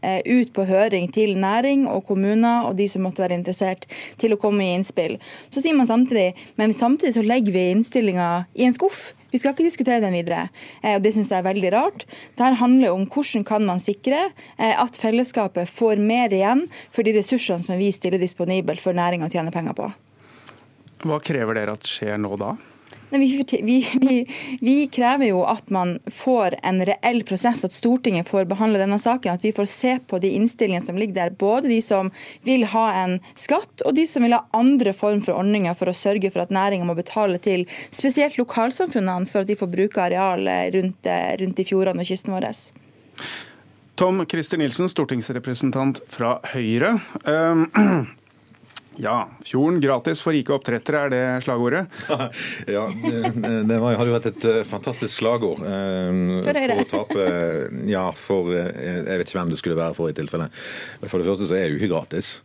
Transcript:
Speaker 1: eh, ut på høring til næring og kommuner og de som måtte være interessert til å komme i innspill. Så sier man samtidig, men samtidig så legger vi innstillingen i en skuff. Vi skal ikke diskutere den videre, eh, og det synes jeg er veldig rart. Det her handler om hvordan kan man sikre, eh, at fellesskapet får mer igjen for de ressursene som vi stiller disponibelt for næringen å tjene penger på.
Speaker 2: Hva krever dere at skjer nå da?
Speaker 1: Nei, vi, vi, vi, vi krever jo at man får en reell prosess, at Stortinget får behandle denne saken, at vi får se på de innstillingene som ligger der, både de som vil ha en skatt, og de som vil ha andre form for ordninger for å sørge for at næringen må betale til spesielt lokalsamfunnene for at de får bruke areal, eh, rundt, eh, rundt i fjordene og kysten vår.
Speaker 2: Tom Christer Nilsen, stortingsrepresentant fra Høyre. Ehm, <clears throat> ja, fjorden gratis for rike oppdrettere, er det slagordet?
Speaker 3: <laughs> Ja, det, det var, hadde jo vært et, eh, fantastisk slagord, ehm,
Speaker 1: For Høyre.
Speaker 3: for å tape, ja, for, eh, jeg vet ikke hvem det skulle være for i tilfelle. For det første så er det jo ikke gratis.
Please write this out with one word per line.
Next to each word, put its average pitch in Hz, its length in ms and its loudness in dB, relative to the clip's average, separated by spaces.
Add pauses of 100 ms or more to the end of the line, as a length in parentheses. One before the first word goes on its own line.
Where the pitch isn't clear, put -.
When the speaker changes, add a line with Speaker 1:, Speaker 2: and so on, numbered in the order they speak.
Speaker 1:
eh, 185 220 0
ut 240 260 2
på 196 160 0
høring 190 460 2
til 208 240 2
næring 240 500 2
og - 180 -2
kommuner 214 640 2
og 185 80 -2
de 202 120 0
som 196 160 -4
måtte 185 200 -4
være 180 180 0
interessert 185 440 -4 (320)
til 226 140 2
å 208 60 2
komme 208 240 2
i 180 160 0
innspill. 180 420 -2 (320)
Så 277 100 -2
sier 320 160 2
man 254 100 6
samtidig, 226 460 4 (240)
men 214 160 4
samtidig 254 400 2
så 226 120 2
legger 220 280 2
vi 180 180 2
innstillingen 180 760 2 (120)
i 240 80 2
en 247 80 6
skuff. - 400 -2 (200)
Vi 262 60 0
skal 277 140 2
ikke 330 100 0
diskutere 254 380 2
den 196 100 2
videre, 170 380 -2 (340)
eh, 214 140 2
og 196 60 2
det 214 100 4
synes 208 160 0
jeg 190 100 2
er 185 140 0
veldig 185 180 0
rart. 285 320 0 (320)
Det - 80 2
her 262 120 6
handler 247 360 6
om 190 160 0
hvordan 247 380 -2
kan 214 200 0
man 185 140 0
sikre, 277 540 0 (260)
eh, 226 180 2
at 240 200 0
fellesskapet 220 720 0
får 220 280 2
mer 226 300 2
igjen 208 400 2 (240)
for 233 120 0
de 214 100 4
ressursene 202 500 0
som 180 140 -2
vi 196 160 2
stiller 185 260 -2
disponibelt 180 640 -2
for 185 100 0
næringen 175 380 0
å - 20 -6
tjene 165 220 -2
penger 165 200 -4
på. - 200 -6 (1080)
Speaker 2:
Hva 151 200 -2
krever 117 300 -2
dere 107 180 -2
at - 160 -8
skjer 107 320 -4
nå 101 180 -4
da? 107 200 -6 (540)
Speaker 1:
Nei, 277 80 2
vi, 269 240 2 (180)
vi, 220 120 2 (260)
vi, 262 260 4 (360)
vi 269 260 4
krever 254 400 2
jo 185 160 2
at - 260 -2
man 180 300 0 (100)
får 220 540 0
en 185 220 2
reell 226 420 0
prosess, 240 380 0
at 180 80 -4
Stortinget 233 560 2
får 190 180 2
behandle 202 320 2
denne 196 240 2
saken, 233 300 0
at 180 100 -4
vi 220 80 2
får 208 160 -2
se 254 300 0 (100)
på 190 160 -2
de 196 140 2
innstillingene 196 480 0
som 175 100 -6
ligger 202 200 -2
der, 175 200 0
både 226 320 2
de 233 140 4
som 190 260 0 (400)
vil 254 240 4
ha 226 140 2 (180)
en 185 140 0 (180)
skatt, - 480 -4
og 262 120 2
de 320 120 4
som 262 160 0
vil 233 140 4
ha - 160 -2
andre 240 400 4
form 208 280 0
for 190 140 -2
ordninger 190 400 0
for 180 160 0
å - 20 -6
sørge 196 380 0
for 175 140 -2
at 190 100 -4
næringen 190 320 0
må 170 80 -2
betale 185 420 0
til 180 280 0 (260)
spesielt 285 480 0
lokalsamfunnene 226 880 0
for 202 160 0
at 196 80 -2
de 208 80 -2
får 196 160 -2
bruke 202 320 0
areal, 185 400 0
eh, 185 240 0
rundt, 185 340 -2
eh, 87 380 0
rundt 185 160 -2
i 185 80 -2
fjordene 190 320 0
og 180 80 -4
kysten 190 240 -6
vår. 185 160 -4 (1500)
Speaker 2:
Tom 185 260 2
Christer 165 320 -4
Nilsen, 156 320 0
stortingsrepresentant 131 1080 -2 (100)
fra 120 280 -2 (160)
Høyre. 127 420 2 (340)
Ehm, 165 460 2
<clears throat> 190 320 4 (1000)
ja, 110 220 0 (180)
fjorden 156 380 2
gratis 139 400 0
for 165 100 0
rike 143 220 0
oppdrettere, 135 500 -2
er 135 80 0
det 127 80 0 (240)
slagordet? 123 380 0 (240)
Speaker 3:
<laughs> - 640 -6
Ja, 101 180 -2
det, 226 680 -2 (120)
det 117 140 2
var, 120 160 2
hadde 120 100 2
jo 120 80 2
vært 117 140 -2
et, 113 180 -2
eh, 110 180 4
fantastisk 120 540 -6
slagord, 110 400 0
ehm, 95 640 -2 (240)
Speaker 1:
For 294 100 0
Høyre. 247 220 0
Speaker 3:
for - 40 0
å - 80 -6
tape, 85 1000 -2
ja, 92 140 0 (120)
for, 92 400 -2
eh, 87 140 -4 (340)
jeg 90 160 -2
vet 87 80 -4
ikke 95 120 -6
hvem 82 120 -2
det 76 80 -6
skulle 82 180 -2
være 82 200 -2
for 82 100 -2
i 76 80 -6
tilfelle. 78 320 -6 (560)
For 92 160 -4
det 85 80 0
første 98 220 -2
så 92 80 0
er 90 80 0
det 73 80 -2
jo 71 80 -4
ikke 92 100 0
gratis. - 520 -6